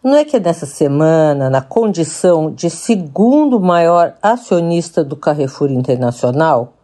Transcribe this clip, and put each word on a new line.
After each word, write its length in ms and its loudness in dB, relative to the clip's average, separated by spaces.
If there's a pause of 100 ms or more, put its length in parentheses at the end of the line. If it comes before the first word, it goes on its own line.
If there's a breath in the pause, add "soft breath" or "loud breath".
Não 140 2
é 80 4
que 160 -2
nessa 240 -4
semana, 840 0
na 100 0
condição 880 0
de 200 -6
segundo 880 0
maior 640 2
acionista 800 -2
do 100 -8
Carrefour 560 -4
Internacional 1000 -2 (120)